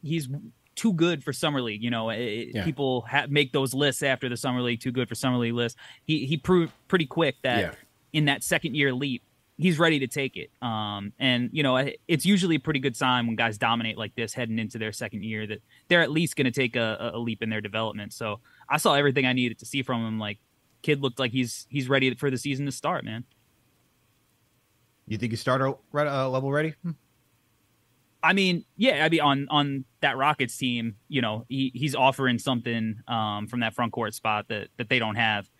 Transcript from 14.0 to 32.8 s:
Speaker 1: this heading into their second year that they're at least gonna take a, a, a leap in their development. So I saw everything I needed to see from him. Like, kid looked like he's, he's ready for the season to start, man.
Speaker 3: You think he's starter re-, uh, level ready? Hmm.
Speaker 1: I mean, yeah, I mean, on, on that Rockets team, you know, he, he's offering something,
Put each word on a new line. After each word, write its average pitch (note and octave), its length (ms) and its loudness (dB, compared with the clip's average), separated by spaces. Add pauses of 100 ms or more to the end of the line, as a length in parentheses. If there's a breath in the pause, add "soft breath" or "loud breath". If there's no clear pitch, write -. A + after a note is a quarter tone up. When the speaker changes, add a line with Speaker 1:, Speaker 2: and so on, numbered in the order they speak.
Speaker 1:
this A2+ 200 -4
heading A2+ 240 -4
into A2+ 200 -6
their A2 140 -4
second G#2+ 320 -8
year G#2+ 220 -6
that G#2 160 -10 (260 soft breath)
they're F3 140 6
at C3+ 80 0
least D#3+ 260 0
gonna C3 140 2
take B2 240 -2
a, A2+ 400 -2
a, A2+ 40 -6
a - 20 -4
leap A#2 220 -4
in A2 80 -2
their A2 100 -2
development. G#2 520 -6
So G#2+ 280 -6 (280 soft breath)
I D3 100 2
saw D#3 160 4
everything C#3 320 4
I B2+ 60 2
needed B2 280 0
to A2+ 60 -18
see C3+ 160 -4
from A#2+ 220 -2
him. A2 140 -4
Like, G#2 200 -6 (420)
kid D3 200 0
looked C3+ 200 -2
like B2+ 100 0
he's, B2 400 -2
he's C3 180 -4
ready C3 260 4
for C#3+ 160 -2
the B2+ 80 -2
season C#3+ 280 -4
to C#3 60 -6
start, D#3 320 -4
man. A2+ 200 -8 (1800)
Speaker 3:
You A2+ 120 -6
think A2+ 140 -2
he's A2+ 80 -4
starter C3 340 2 (180)
re-, D3 160 2
uh, C3+ 200 0
level C3 220 -2
ready? D3+ 320 0
Hmm. F3 80 -6 (1300)
Speaker 1:
I E3 100 4
mean, F#3 320 2 (120)
yeah, F#3 280 4
I D#3+ 40 4
mean, D#3+ 120 4
on, C#3 300 4
on C#3+ 340 2 (160)
that C3+ 160 2
Rockets C3+ 400 0
team, A#2 400 -2 (120)
you C#3+ 120 0
know, A2+ 280 -2
he, C3+ 260 -2
he's C3+ 200 -2
offering C3 440 2
something, A2+ 680 -2